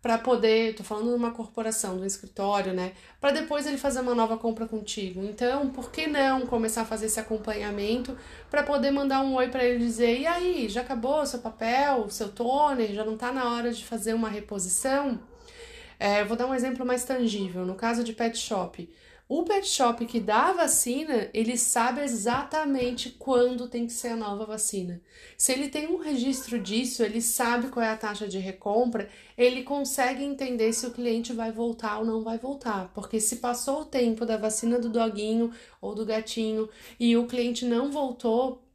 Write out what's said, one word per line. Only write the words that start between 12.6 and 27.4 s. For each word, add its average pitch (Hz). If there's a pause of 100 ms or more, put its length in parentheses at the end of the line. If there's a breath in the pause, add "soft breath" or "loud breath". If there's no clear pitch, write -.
Já 214
não 220
tá 247
na 247
hora 240
de 233
fazer 226
uma 226
reposição?" 214 (800 loud breath)
É, 202
eu 202
vou 226
dar 247
um 269
exemplo 254
mais 247
tangível. 202
No 185
caso 233
de 226
pet 233
shop, 180 (420 loud breath)
o 330
pet 403
shop 233
que 233
dá 214
a 381
vacina, 277
ele 226
sabe 247
exatamente 247
quando 247
tem 240
que 233
ser -
a 226
nova 208
vacina. 196 (380 loud breath)
Se -
ele 277
tem 302
um 359
registro 262
disso, 226
ele 214
sabe 240